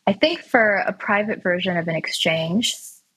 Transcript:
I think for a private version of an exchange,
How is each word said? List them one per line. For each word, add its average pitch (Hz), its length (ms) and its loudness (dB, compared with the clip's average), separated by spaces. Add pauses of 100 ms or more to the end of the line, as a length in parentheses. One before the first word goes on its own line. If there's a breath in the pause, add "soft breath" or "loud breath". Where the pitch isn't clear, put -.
I 202 60 4
think 320 280 0
for 214 360 2
a - 160 -2
private 208 500 -2
version 180 340 0
of 170 100 -2
an 165 80 -2
exchange, 165 800 0 (420)